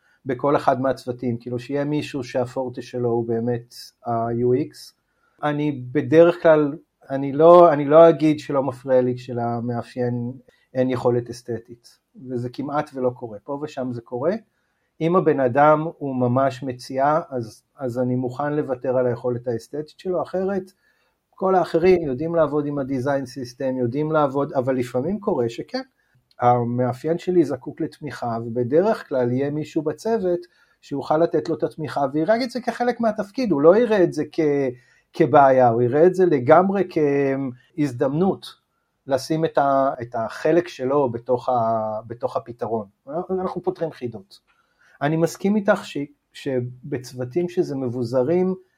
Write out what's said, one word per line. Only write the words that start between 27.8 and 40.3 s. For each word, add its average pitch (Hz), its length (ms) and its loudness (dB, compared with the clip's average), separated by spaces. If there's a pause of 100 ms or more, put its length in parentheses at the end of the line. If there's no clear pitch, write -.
לתמיכה, 127 640 -8
ובדרך 123 640 0
כלל 127 220 0
יהיה 135 180 0
מישהו 151 320 -4
בצוות 175 580 -2 (420)
שיוכל 143 360 -2
לתת 165 320 0
לו - 60 -2
את - 80 -6
התמיכה, 143 500 -4
ויראה 208 300 0
את 240 80 -6
זה 247 100 -8
כחלק 240 380 -4
מהתפקיד, 214 520 -2
הוא 143 100 0
לא 170 160 8
יראה 214 260 4
את 151 100 2
זה 151 180 -4
כ-, - 80 -4 (720)
כבעיה, 135 540 6
הוא 117 140 2
יראה 131 240 4
את 180 100 4
זה 185 100 4
לגמרי 175 640 4
כהזדמנות, 139 1600 -2 (600)
לשים 156 380 -2
את 156 120 -4
ה-, 139 440 2
את 120 140 -10
החלק 156 520 0